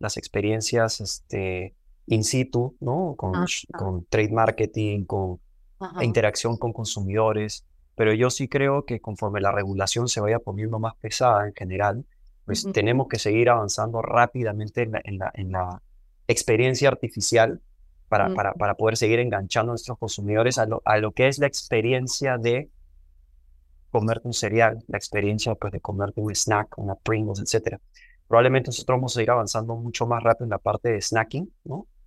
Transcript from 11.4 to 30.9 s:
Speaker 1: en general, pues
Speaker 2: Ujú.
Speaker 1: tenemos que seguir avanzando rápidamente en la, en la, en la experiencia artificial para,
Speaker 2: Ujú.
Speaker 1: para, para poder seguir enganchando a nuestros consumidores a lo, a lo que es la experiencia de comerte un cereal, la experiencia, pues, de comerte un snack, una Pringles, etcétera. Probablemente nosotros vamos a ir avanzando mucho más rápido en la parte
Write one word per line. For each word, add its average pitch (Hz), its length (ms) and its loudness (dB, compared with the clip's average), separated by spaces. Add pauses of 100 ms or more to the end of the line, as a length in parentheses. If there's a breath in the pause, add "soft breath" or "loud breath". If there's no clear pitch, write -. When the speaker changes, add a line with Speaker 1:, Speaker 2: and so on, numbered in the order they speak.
Speaker 1:
en 101 80 -10
general, 101 500 -2 (400)
pues - 200 -4
Speaker 2:
Ujú. 196 80 -4
Speaker 1:
tenemos 120 360 2
que 110 120 -4
seguir 113 300 4
avanzando 113 520 0
rápidamente 113 800 0
en 110 100 -4
la, - 120 -4
en 98 140 -8
la, 92 160 -4
en 92 180 -6
la 90 300 -4 (440)
experiencia 123 640 2
artificial 113 720 2 (480)
para, 98 180 2
Speaker 2:
Ujú. 95 80 -2
Speaker 1:
para, 98 200 0
para 101 200 0
poder 110 220 2
seguir 117 240 2
enganchando 110 500 -2
a 117 40 -2
nuestros 117 220 -8
consumidores 110 640 0
a 113 80 2
lo, 113 180 -4
a 107 140 4
lo 107 140 0
que 127 160 4
es 139 100 -2
la 143 80 2
experiencia 127 920 0
de 120 300 0 (1200)
comerte 113 360 0
un 120 80 -4
cereal, 113 440 2 (100)
la 101 100 -4
experiencia, 104 560 -2
pues, 98 180 -6
de 101 80 -8
comerte 101 400 -4
un 107 140 -2
snack, 107 440 0
una 101 160 -6
Pringles, 107 460 -4
etcétera. - 400 -2 (460 soft breath)
Probablemente 123 420 6
nosotros 127 280 0
vamos 127 200 -2
a 117 60 2
ir 110 80 2
avanzando 113 460 0
mucho 117 300 -4
más 117 160 0
rápido 117 240 4
en 110 40 -4
la 98 80 -2
parte 107 320 -2